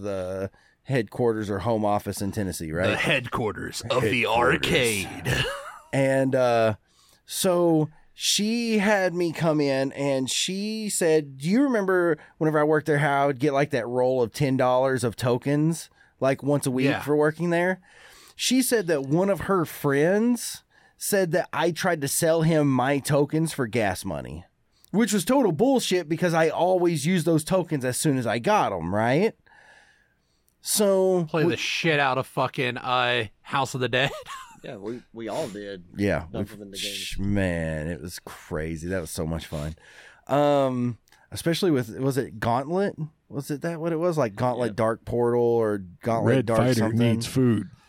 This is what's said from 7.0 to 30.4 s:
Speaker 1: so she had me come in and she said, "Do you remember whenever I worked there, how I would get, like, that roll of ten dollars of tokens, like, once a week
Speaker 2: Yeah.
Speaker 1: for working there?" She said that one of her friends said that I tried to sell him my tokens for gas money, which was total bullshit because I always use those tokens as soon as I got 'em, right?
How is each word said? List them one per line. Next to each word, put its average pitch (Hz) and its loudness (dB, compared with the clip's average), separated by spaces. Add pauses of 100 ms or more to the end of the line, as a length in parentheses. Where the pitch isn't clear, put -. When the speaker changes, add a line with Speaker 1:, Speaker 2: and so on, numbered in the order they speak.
Speaker 1:
so 170 2 (240)
she 226 0
had 190 2
me 175 0
come 151 2
in 135 0
and 135 -2
she 214 -4
said, 156 0
"Do 139 -6
you 220 4
remember 185 2 (200)
whenever 156 2
I 151 4
worked 151 2
there, 147 2
how 143 2
I 143 2
would 143 0
get, 139 2
like, 143 2
that 117 -2
roll 127 2
of 110 -2
ten 135 0
dollars 127 2
of 113 0
tokens, 147 0 (300)
like, 135 0
once 139 0
a 139 0
week 127 0
Speaker 2:
Yeah. 110 0
Speaker 1:
for 139 -2
working 156 0
there?" 175 0 (540)
She - 0
said 226 0
that 147 0
one 170 2
of 175 0
her 190 2
friends 185 0 (340)
said 190 0
that 170 0
I 160 0
tried 170 0
to 139 -4
sell 165 2
him 156 4
my 131 2
tokens 147 0
for 127 -2
gas 101 0
money, 76 -8 (460)
which 202 2
was 196 0
total 247 4
bullshit 185 0
because 165 0
I 160 4
always 170 0
use 180 2
those 156 2
tokens 165 -2
as 127 -2
soon 143 2
as 117 -2
I 117 0
got 151 2
'em, 87 -4
right? 127 2 (1300)